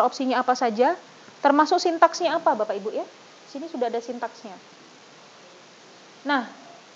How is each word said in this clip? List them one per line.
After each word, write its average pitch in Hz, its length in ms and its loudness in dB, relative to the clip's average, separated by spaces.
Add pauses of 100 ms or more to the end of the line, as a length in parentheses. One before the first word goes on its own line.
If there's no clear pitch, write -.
opsinya 254 320 -2
apa 254 160 2
saja, 247 400 2 (480)
termasuk 302 400 4
sintaksnya 330 560 2
apa, 226 160 2
Bapak 214 240 -4
Ibu 202 160 -8
ya. 277 80 -4 (480)
Sini 285 160 -12
sudah 247 240 -4
ada 226 80 -6
sintaksnya. 233 560 -12 (1700)
Nah, 269 240 -2 (500)